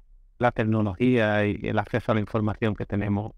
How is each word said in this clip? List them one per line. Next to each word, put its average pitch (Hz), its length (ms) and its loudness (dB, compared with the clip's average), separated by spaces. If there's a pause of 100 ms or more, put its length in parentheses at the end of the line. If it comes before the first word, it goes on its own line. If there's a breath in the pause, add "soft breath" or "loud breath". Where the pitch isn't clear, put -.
(380)
la 120 140 2
tecnología 110 920 2
y 101 180 -2
el 110 140 -2
acceso 104 340 -2
a - 20 2
la 110 60 2
información 104 540 -2
que 107 120 -6
tenemos 104 520 -2